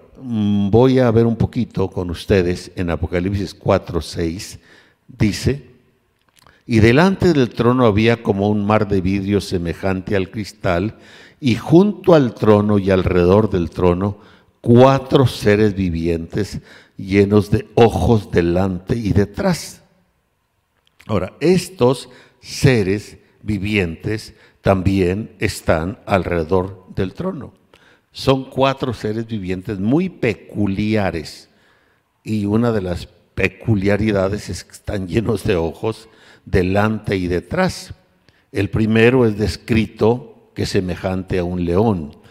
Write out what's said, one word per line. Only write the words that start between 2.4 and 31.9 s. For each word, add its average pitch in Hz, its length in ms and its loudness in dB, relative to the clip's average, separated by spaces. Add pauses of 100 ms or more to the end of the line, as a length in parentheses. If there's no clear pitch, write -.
en 90 140 -4
Apocalipsis 90 640 -4
cuatro 90 480 -2
seis, - 580 -8 (480)
dice, 120 600 -4 (960)
"Y 113 140 2
delante 165 540 4
del 127 160 2
trono 123 360 2
había 110 380 2
como 101 260 0
un 104 160 -2
mar 107 220 2
de 101 140 0
vidrio 98 400 0
semejante 92 720 -4
al 92 160 -2
cristal, 98 680 -4 (440)
y 120 140 0
junto 185 580 2
al 135 220 2
trono 104 440 4
y 95 100 0
alrededor 90 600 4
del 87 200 -2
trono, 90 480 0 (440)
cuatro 131 680 4
seres 104 480 2
vivientes 85 840 -4 (340)
llenos 101 560 2
de - 220 -2
ojos 113 580 4
delante 90 640 0
y 107 160 -4
detrás". 196 680 -2 (1200)
Ahora, 95 360 -4
estos 139 680 0 (320)
seres 104 760 0 (240)
vivientes 104 920 -4 (260)
también 95 800 0
están 95 640 -2
alrededor 90 800 -2 (100)
del 95 180 -4
trono. 175 400 -10 (600)
Son 135 360 0
cuatro 131 440 -2
seres 110 340 -6
vivientes 95 520 -6
muy 143 280 0
peculiares, 101 1400 -4 (720)